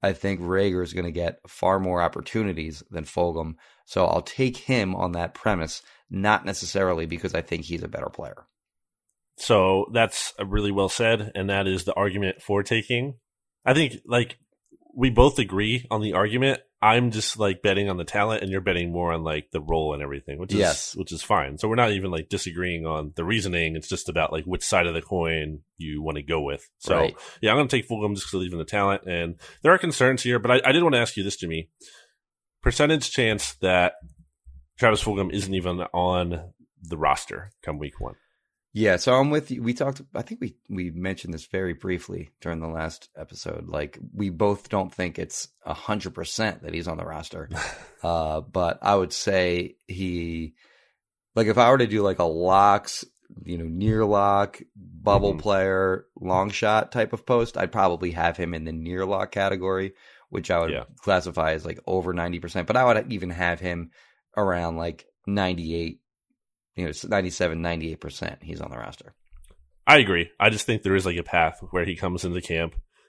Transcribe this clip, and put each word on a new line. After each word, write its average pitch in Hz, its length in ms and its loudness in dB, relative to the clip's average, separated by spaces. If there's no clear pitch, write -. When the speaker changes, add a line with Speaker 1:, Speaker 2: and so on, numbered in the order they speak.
Speaker 1:
I 98 100 2
think 92 280 -2
Reagor 90 440 2
is 80 80 -8
gonna 87 180 -4
get 85 380 -4
far 95 320 0
more 90 220 0
opportunities 82 880 -4
than 80 140 -6
Fulgham. 80 500 -2
So 92 200 2
I'll 82 160 2
take - 360 -2
him 104 360 0
on 90 180 -2
that 85 220 -4
premise, 87 480 -2
not 101 360 2
necessarily 92 640 -2
because 85 280 -6
I 85 60 0
think 80 240 -6
he's 82 180 -6
a 82 60 -10
better - 220 -8
player. - 360 -14
Speaker 2:
So 95 540 4
that's 113 460 0
a 101 60 -4
really 101 260 0
well 98 200 2
said, 113 440 0
and 98 160 -2
that 98 160 0
is 92 180 0
the 101 100 -2
argument 98 480 -2
for 101 200 0
taking. 120 520 -2
I 135 100 4
think, 143 200 2
like, 120 320 0
we 131 160 4
both 127 280 8
agree 107 520 0
on 110 100 0
the 104 140 -2
argument. 117 460 2
I'm 117 300 6
just, 107 280 -4
like, 98 240 2
betting 101 280 2
on 90 80 -2
the 85 60 -6
talent, 104 380 0
and 95 80 -4
you're 95 120 -2
betting 87 300 0
more 87 200 0
on, 82 120 -2
like, 78 260 -4
the 80 100 -4
role 78 320 0
and 73 100 -6
everything, 71 360 -10
which 95 140 -8
is, 101 60 2
Speaker 1:
Yes. 85 380 0
Speaker 2:
which 87 160 -8
is 80 100 -10
fine. 73 360 0
So 110 100 -2
we're 113 60 0
not 120 180 4
even, 95 180 -2
like, 80 200 -6
disagreeing 87 560 -4
on 78 300 -4
the 82 80 -4
reasoning. 87 520 0
It's 78 120 -10
just - 200 -6
about, 78 240 0
like, 80 120 -4
which 90 180 -4
side 87 240 2
of 82 80 -2
the 82 80 -4
coin 80 580 -4
you 76 260 -8
wanna 76 200 -4
go 78 180 -2
with. 71 260 -6
So - 180 0
Speaker 1:
Right. 80 200 2
Speaker 2:
yeah, 110 80 4
I'm 127 80 4
gonna 143 100 2
take 127 200 0
Fulgham 104 260 -2
just 95 160 -8
'cause 95 100 -2
of 92 60 -2
even 90 120 -6
the 80 60 -4
talent, 98 420 0
and 87 320 -4
there 160 100 8
are 185 60 6
concerns 131 440 2
here. 123 160 2
But 113 120 0
I, 131 60 4
I - 20 6
did 170 100 6
wanna 143 160 6
ask 117 180 0
you 98 80 -2
this, 98 120 -2
Jimmy. 80 320 -6
Percentage 147 480 4
chance 110 460 0
that 92 380 4
Travis 110 240 4
Fulgham 98 300 -2
isn't 95 220 -2
even 90 260 -2
on 87 600 0
the 82 140 -8
roster 78 540 -2
come 73 160 -6
week 73 220 -10
one. 57 140 -8
Speaker 1:
Yeah, 104 240 4
so 127 180 4
I'm 139 160 6
with 151 200 0
you. 123 120 -6
We 117 100 0
talked, 135 300 -4
I - 60 -4
think - 220 -10
we, - 140 -8
we 90 220 -6
mentioned 87 420 -6
this 78 140 -10
very 95 260 -2
briefly 90 560 -6
during 85 180 -6
the 80 80 -8
last 80 480 -8
episode. 80 520 -12
Like, 76 300 -6
we 101 160 -4
both 101 400 0
don't 95 240 -2
think 90 260 -6
it's - 300 -8
a 78 80 -8
hundred 98 420 -6
percent 101 480 -4
that 80 120 -10
he's 82 140 -4
on 80 100 -6
the 85 80 -8
roster. 80 480 -12
Speaker 2:
<laughs> 82 40 -6
Speaker 1:
Uh, 80 380 0
but - 420 -2
I 101 120 4
would 92 180 2
say 90 640 0
he, 85 640 -6
like, 110 140 2
if 110 100 4
I 120 120 8
were 135 80 8
to 120 100 4
do, 104 140 0
like, 95 180 2
a 87 40 4
locks, 92 800 4
you 85 140 -6
know, 82 60 -6
near 107 400 2
lock, 101 560 2
bubble 98 540 2
Speaker 2:
Mm-hmm. 78 100 -4
Speaker 1:
player, 95 640 2
long 92 300 2
shot 107 420 2
type 110 200 0
of - 140 -10
post, 117 300 0
I'd 90 160 -2
probably 87 400 2
have 85 240 0
him 85 180 -4
in 80 100 -8
the 80 80 -8
near 87 340 -4
lock 98 260 -2
category, 95 640 -2
which - 240 -4
I 85 80 4
would 82 100 0
Speaker 2:
Yeah. 65 140 -6
Speaker 1:
classify 85 520 0
as, 80 120 -4
like, 82 220 -10
over 90 260 -2
ninety 87 260 -4
percent. 85 300 -6
But 120 80 2
I 127 80 4
would 117 280 2
even 90 180 -6
have 87 280 -2
him 85 320 -6
around, 87 400 0
like, 85 300 -6
ninety-eight. 87 760 -2
You 90 80 -4
know, 78 60 -4
it's - 140 -10
ninety-seven, 90 560 0
ninety-eight 82 400 -4
percent - 420 -10
he's 80 180 -12
on - 100 -10
the 60 80 -12
roster. - 360 -16
Speaker 2:
I 147 140 10
agree. 95 400 4
I 110 120 2
just 104 160 -4
think 110 160 0
there 95 120 2
is, 92 120 2
like, 87 100 -2
a 85 80 -4
path 80 340 2
where 87 160 0
he 87 100 -4
comes 90 280 -4
into 90 160 -4
camp. 82 360 -4